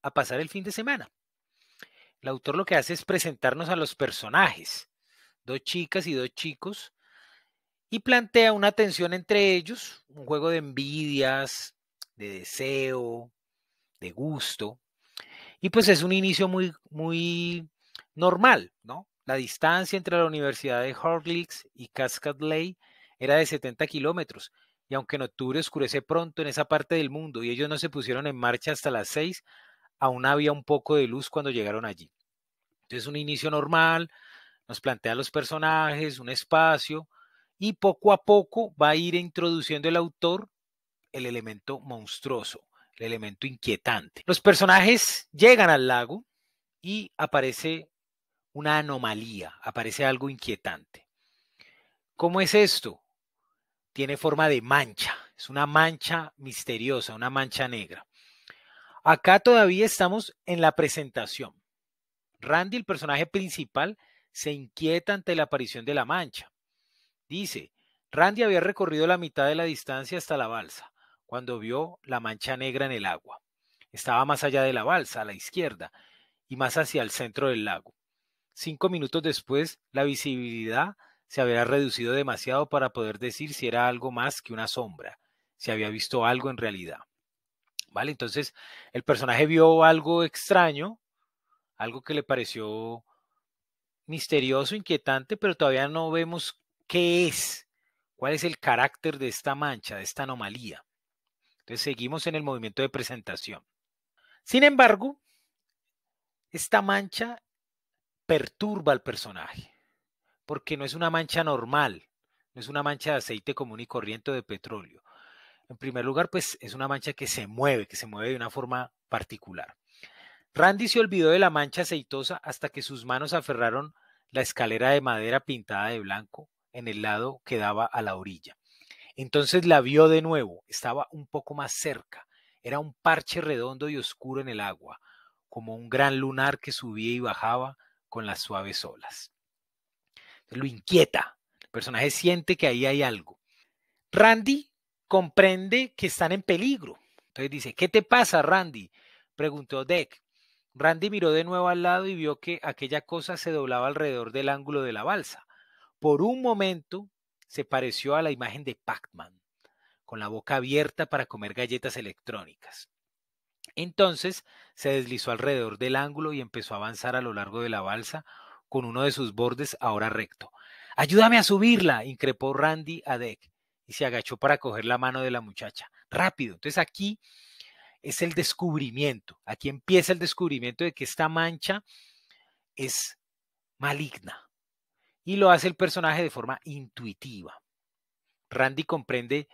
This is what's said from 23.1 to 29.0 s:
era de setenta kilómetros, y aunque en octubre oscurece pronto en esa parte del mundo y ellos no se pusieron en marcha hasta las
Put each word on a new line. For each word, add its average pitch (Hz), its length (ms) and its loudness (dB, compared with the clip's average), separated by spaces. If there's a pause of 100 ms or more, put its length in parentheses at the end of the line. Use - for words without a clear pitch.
era 139 180 4
de 156 100 4
setenta 135 400 -4
kilómetros, 151 680 -6 (380)
y 139 40 -4
aunque 135 220 -4
en 135 60 -8
octubre 131 360 -4
oscurece 139 440 -2
pronto 160 400 -2
en 147 60 -4
esa 143 180 -2
parte 156 300 0
del 147 120 0
mundo 143 340 -10
y 120 60 -4
ellos 135 220 -4
no 151 80 -4
se 160 100 -4
pusieron 131 380 -4
en 139 100 -4
marcha 123 360 0
hasta 143 180 -2
las 110 180 -2